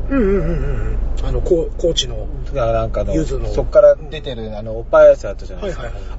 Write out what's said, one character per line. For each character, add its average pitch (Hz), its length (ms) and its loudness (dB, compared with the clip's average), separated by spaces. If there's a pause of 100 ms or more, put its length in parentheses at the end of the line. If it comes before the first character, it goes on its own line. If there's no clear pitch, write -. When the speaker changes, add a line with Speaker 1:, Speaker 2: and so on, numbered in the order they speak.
Speaker 1:
う 269 60 0
ん - 20 2
う 247 60 2
ん 190 60 2
う - 20 2
ん 185 120 2
う - 20 -2
ん 139 520 -2 (240)
う - 20 -2
ん。 - 40 -2
あ 131 40 0
の、 123 100 0
こ-、 160 360 0
高 165 180 0
知 - 120 -2
の、 110 200 -6 (260)
Speaker 2:
が、 117 180 0
な 113 140 0
ん 107 60 -4
か 104 120 -2
の、 101 120 -2
Speaker 1:
柚 156 100 0
子 131 140 -4
の。 113 80 -4
Speaker 2:
そ 139 160 -2
っ - 20 -2
か - 160 6
ら - 140 8
出 - 260 -10
て 131 140 -8
る、 110 200 -8
あ 605 60 -8
の、 110 160 -8
お 117 60 -8
っ - 20 -10
ぱ - 200 6
い - 40 10
ア - 40 10
イ - 40 2
ス - 100 -10
あ 98 60 -6
っ - 20 -10
た - 120 -12
じ - 60 -12
ゃ - 40 -12
な - 60 -8
い - 20 -6
で 190 60 -4
す 151 60 -8
か。 - 80 -10
Speaker 1:
は 113 40 -8
い - 20 -8
は - 80 -8
い - 40 -10
は - 40 -10
い。 - 120 -10